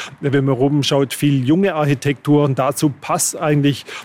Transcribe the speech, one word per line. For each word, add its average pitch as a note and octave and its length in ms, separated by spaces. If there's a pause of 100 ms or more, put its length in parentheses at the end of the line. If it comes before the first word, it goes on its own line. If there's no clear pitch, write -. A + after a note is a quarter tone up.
(200)
Wenn C#3 240
man C3+ 100
rumschaut, C#3 600
viel C#3 320
junge F3+ 280
Architekturen, C#3+ 800
dazu C#3+ 340
passt - 480
eigentlich C#3+ 480 (200)